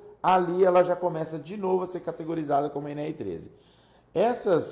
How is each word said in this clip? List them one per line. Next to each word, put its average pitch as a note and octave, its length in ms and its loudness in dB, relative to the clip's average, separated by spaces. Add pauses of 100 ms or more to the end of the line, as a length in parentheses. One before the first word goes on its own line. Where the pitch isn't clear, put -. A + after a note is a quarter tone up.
(220)
Ali F3+ 420 2
ela F3+ 200 6
já F3+ 120 2
começa D#3+ 420 -4
de D#3+ 200 -12
novo F#3 260 0
a F3 40 -4
ser F3+ 120 -8
categorizada D#3 680 -2
como D3 180 -8
N D3 140 -8
R D3+ 120 -6
treze. E2+ 380 -10 (640)
Essas G#3 580 2